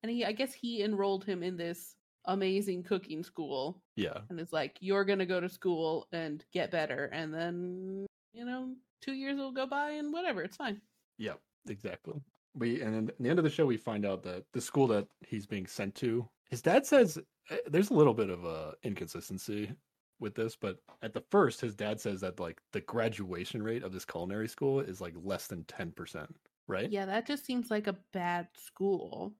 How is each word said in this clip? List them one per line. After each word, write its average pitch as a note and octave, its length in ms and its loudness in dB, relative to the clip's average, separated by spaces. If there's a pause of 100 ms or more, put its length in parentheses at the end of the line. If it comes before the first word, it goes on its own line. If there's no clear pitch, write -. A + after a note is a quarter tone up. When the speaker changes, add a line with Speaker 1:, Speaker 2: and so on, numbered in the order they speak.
Speaker 1:
And A3+ 80 0
he, A#3+ 120 2
I G3+ 60 2
guess B3+ 240 -2
he A#3 300 -2
enrolled G3 400 2
him F#3 180 -2
in F3+ 140 -2
this E3+ 400 -6 (300)
amazing F#3+ 580 2
cooking F3+ 400 -2
school. C#3+ 580 -4 (140)
Speaker 2:
Yeah. F#2+ 240 -2 (100)
Speaker 1:
And F3 80 -6
it's E3+ 140 -8
like, D3 280 -2
"You're G3 240 4
gonna F#3+ 220 4
go F3+ 140 2
to F3 80 -2
school E3 640 0
and D#3+ 400 -4
get F3+ 180 0
better, D3 360 0
and D#3 280 -4
then, F3+ 720 -4 (260)
you A#3 120 -12
know, B3+ 320 -6 (240)
two C4+ 140 -6
years C4+ 220 -2
will C#4 140 -4
go C4 160 -2
by C#4+ 240 -2
and D4+ 220 -4
whatever, D#4 320 -2
it's G3 120 -8
fine." G#3+ 240 -4 (380)
Speaker 2:
Yep, G#2+ 220 -6 (280)
exactly. G2+ 540 -8 (320)
We, A#2+ 280 0
and A2 120 0
in A2 240 0
the B2 120 2
end F3 100 6
of D#3+ 40 4
the D#3 60 6
show, D#3 160 4
we A#2+ 100 4
find G#2 300 -2
out F#2+ 160 0
that F2+ 300 -6
the B2+ 80 -2
school C#3 260 4
that G#2 220 4 (180)
he's G#2 180 -6
being G2 220 -4
sent G2+ 300 -4
to, A#2 320 0 (220)
his B2 120 -6
dad B3 240 6
says, A#3+ 320 8 (320)
eh, D#3 60 -4 (100)
there's F3+ 240 4
a C4+ 40 2
little D3 200 10
bit G#2+ 160 2
of F2 140 -4
a D#2 300 -4 (100)
inconsistency G2 880 -4 (460)
with G#2+ 160 -6
this, A2+ 180 -2
but G2 240 -4 (240)
at A2+ 120 -6
the - 180 -4
first, F3+ 280 6
his A2+ 140 -4
dad G#2+ 260 -2
says G2+ 200 -2
that, F#2 180 -4
like, E2+ 220 -6 (120)
the G2+ 100 -2
graduation G#2 800 -2
rate A2+ 220 -2
of F#2+ 100 -6
this F#2 120 -8
culinary G2 420 -4
school C3+ 320 0
is, F#2+ 220 -4
like, F2 160 -8
less F2+ 320 -4
than E2+ 160 -8
ten - 260 -8
percent, D#2 380 -10 (400)
right? G2+ 240 0
Speaker 1:
Yeah, G3 140 -2
that G#3+ 200 -2
just C#4+ 180 -4
seems B3 280 -2
like G#3+ 160 2
a F#3 100 -2 (140)
bad F3 420 0
school. - 840 -2